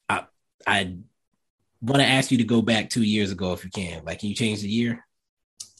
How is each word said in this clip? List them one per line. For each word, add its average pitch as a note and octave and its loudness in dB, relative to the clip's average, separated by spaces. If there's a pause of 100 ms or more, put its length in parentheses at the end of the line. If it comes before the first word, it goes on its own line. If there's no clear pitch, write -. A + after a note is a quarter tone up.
I, - -2 (420)
I F#2+ 0 (840)
wanna C3+ 4
ask C3 4
you B2+ 4
to A#2 2
go A2+ 4
back G#2+ 0
two A#2 0
years G#2 2
ago F#2 -4
if G#2 -8
you F#2+ -14
can. E2+ -8
Like, E2+ -8
can G#2 -6
you G#2 -4
change G#2+ -2
the G2+ -6
year? A#2 -2 (760)